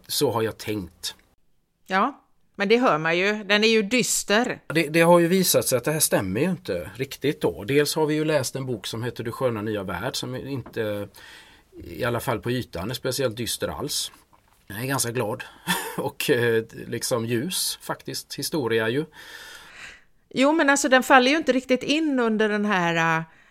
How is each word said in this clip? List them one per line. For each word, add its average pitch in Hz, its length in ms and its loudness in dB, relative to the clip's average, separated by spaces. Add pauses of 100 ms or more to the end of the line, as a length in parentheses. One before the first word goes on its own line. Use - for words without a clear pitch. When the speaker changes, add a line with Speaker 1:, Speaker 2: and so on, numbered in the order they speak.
Speaker 1:
så 139 240 0
har 113 100 0
jag 110 160 -2
tänkt. - 580 -8 (720)
Speaker 2:
Ja, 214 340 -2 (340)
men 202 140 0
det 233 80 6
hör 233 200 4
man 165 200 0
ju, 208 260 0
den 208 200 2
är 220 40 6
ju 226 140 4
dyster. 214 840 0
Speaker 1:
Det, 156 220 2
det 160 120 4
har 170 180 8
ju 170 80 6
visat 175 400 4
sig 131 100 2
att 120 60 -4
det 151 80 0
här 156 80 0
stämmer 117 420 0
ju 175 80 2
inte 90 460 -4
riktigt 135 460 -4
då. - 220 -2
Dels 143 320 2
har 156 100 0
vi 151 80 0
ju 156 120 0
läst 156 300 0
en 135 100 -6
bok 120 220 -6
som 113 160 -6
heter 120 200 -6
Du 117 80 -6
sköna 113 300 -2
nya 104 220 -4
värld, 98 320 -6
som 127 200 -8
inte, 113 720 -6 (760)
i 78 200 -10
alla 120 160 -2
fall 113 200 -2
på 117 120 -4
ytan, 107 380 -6
är 127 60 -6
speciellt 123 420 -4
dyster 110 300 -4
alls. 98 440 -6 (560)
Den 98 100 -12
är 120 80 -6
ganska 131 260 -2
glad 110 320 -4 (280)
<laughs> - 260 -6
och, - 320 -4
eh, 117 340 4 (240)
liksom 117 380 -2
ljus 123 560 -2
faktiskt, - 540 -10
historia 113 540 0
ju. 139 160 0 (1200)
Speaker 2:
Jo, 269 220 4
men 311 180 4
alltså 277 200 2
den 254 140 6
faller 254 280 6
ju 302 60 4
inte 302 140 0
riktigt 254 320 0
in 294 360 0
under 220 300 2
den 208 160 0
här, 170 520 2 (340)